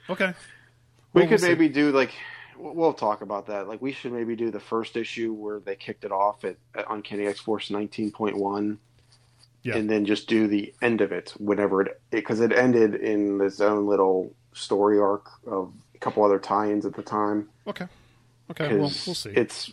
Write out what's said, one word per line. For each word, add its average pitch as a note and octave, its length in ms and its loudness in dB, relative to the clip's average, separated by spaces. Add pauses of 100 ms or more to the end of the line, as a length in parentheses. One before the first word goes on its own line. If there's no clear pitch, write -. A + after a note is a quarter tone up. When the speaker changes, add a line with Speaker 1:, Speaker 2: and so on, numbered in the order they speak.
Speaker 1:
Okay. F#3 240 -2 (800)
Speaker 2:
We F3 100 8
Speaker 1:
Well, - 20 4
Speaker 2:
could E3+ 60 2
Speaker 1:
we'll A3 80 6
see. F3 100 2
Speaker 2:
maybe E3 200 4
do, D3 220 2
like, C3+ 220 2 (440)
w-, - 180 -14
we'll E3 180 2
talk G#2+ 300 -2
about G2+ 240 -8
that. G2+ 200 -6
Like, G#2+ 160 -12
we C3+ 100 -4
should B2+ 200 -10
maybe A#2 240 -4
do A2+ 160 -2
the G2+ 80 -10
first A2+ 360 -6
issue A2+ 360 -4
where G#2 260 -8
they G2 160 -8
kicked - 300 -12
it G2+ 80 -8
off G2+ 320 0
at, F#2 120 -6 (200)
at G#2 120 -4
Uncanny G#2 380 -6
X-Force G2+ 440 -4
nineteen G#2 420 -4
point G2+ 240 -4
one. G#2 420 -2 (840)
Speaker 1:
Yeah. A#2 140 -4
Speaker 2:
And G#2+ 140 -2
then G#2 140 2
just G#2 240 0
do A2 180 4
the G2+ 340 -2
end A2+ 200 2
of G2 100 2
it F2 200 -6 (100)
whenever G2 420 2
it, - 180 -8 (120)
it, A2 120 0
'cause A2 140 -2
it A#2 140 4
ended A#2 420 4
in G#2 460 0
its G2 200 0
own G#2 280 2
little F#2+ 440 2 (200)
story G2+ 480 2
arc G2+ 280 0 (160)
of F#2+ 280 -6 (200)
a - 60 -20
couple A2 260 0
other G2 140 6
tie-ins G#2 480 0
at F#2+ 80 -6
the G#2 80 -10
time. G#2 460 -2 (180)
Speaker 1:
Okay. G3 200 -8 (640)
Okay, D#3 160 -4
well, A2 100 4
we'll G2 120 2
Speaker 2:
'Cause - 280 -6
Speaker 1:
see. - 120 -10
Speaker 2:
it's, - 420 -2